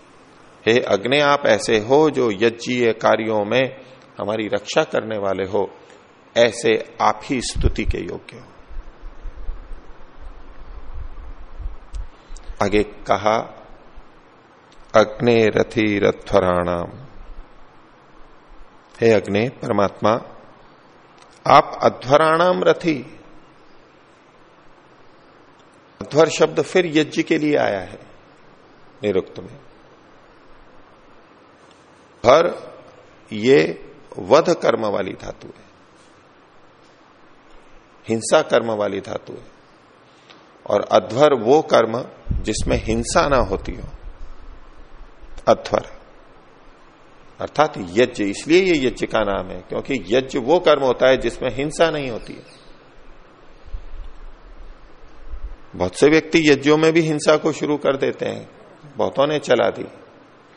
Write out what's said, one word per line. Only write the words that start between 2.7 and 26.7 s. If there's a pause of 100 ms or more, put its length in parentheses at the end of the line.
कार्यों
में (380)
हमारी
रक्षा
करने
वाले
हो, (680)
ऐसे
आप
ही
स्तुति
के
योग्य
हो।" (4000)
आगे
कहा, (1300)
"अग्ने
रथी
रथ्वराणाम।" (2000)
हे
अग्नि,
परमात्मा, (1160)
आप
अध्वराणाम
रथी। (2750)
अध्वर
शब्द
फिर